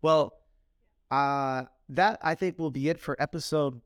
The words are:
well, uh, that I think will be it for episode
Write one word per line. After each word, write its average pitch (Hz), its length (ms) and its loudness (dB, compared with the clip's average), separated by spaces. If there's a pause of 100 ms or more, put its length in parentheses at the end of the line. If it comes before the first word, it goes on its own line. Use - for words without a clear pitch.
well, 156 320 4 (760)
uh, 135 540 0 (260)
that 190 320 2
I 160 120 0
think 180 240 -4
will 160 120 -2
be 135 180 -2
it 165 100 0
for - 220 -6
episode 143 640 -2